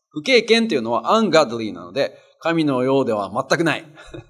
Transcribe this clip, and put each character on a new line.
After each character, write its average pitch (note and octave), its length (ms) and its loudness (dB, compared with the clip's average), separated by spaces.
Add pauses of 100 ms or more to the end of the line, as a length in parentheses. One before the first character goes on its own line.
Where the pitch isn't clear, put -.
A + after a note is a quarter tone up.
(100)
不 D3+ 120 -10
経 B3 200 4
験 A3+ 220 2
っ - 40 -2
て F3 60 0
い C3 40 2
う A2+ 40 -4
の A#2 100 -4
は E3+ 280 2
ungodly A#2+ 520 2
な F2 100 -14
の F2 100 -18
で、 C3 240 -2 (240)
神 E3 240 0
の C3 200 0
よ C3+ 160 2
う B2+ 40 0
で A2+ 80 -2
は G2 180 -4
全 C3+ 280 -2
く E3+ 60 0
な C#3+ 120 0
い。 - 80 -12 (460)